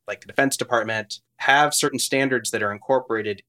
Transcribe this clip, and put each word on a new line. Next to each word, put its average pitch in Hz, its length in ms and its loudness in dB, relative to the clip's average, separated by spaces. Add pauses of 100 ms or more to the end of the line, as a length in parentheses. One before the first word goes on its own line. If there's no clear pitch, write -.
like 104 140 -10
the - 60 -20
Defense 135 280 0
Department, 110 640 -2 (200)
have 143 340 4
certain 143 260 0
standards 131 520 -2
that 107 120 -2
are 104 80 -2
incorporated 107 760 -2